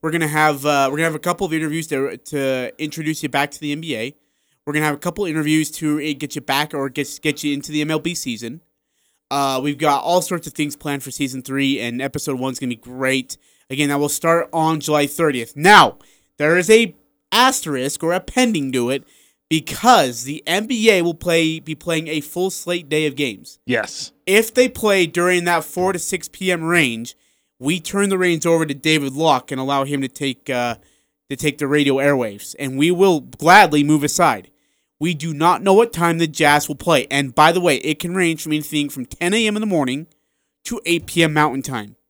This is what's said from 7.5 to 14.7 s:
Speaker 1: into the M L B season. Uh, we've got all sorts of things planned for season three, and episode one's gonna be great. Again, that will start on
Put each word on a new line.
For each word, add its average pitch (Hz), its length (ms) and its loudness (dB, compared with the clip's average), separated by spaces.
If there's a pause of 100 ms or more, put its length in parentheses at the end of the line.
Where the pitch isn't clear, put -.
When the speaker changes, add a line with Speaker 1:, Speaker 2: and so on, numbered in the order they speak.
Speaker 1:
into 143 180 -8
the 151 80 -2
M 151 100 -2
L 156 80 0
B 170 160 -4
season. 117 460 -10 (720)
Uh, 135 300 0
we've 143 180 -4
got 143 260 2
all 175 180 4
sorts 175 240 -6
of 151 60 -14
things 147 240 -4
planned 143 260 -6
for 139 80 -12
season 131 320 -6
three, 135 380 -2
and 120 200 -6
episode 135 380 -6
one's 127 220 -4
gonna 131 100 -6
be 117 60 -6
great. 131 600 -4 (320)
Again, 143 200 -2
that 143 100 0
will 147 100 0
start 165 440 0
on 160 280 0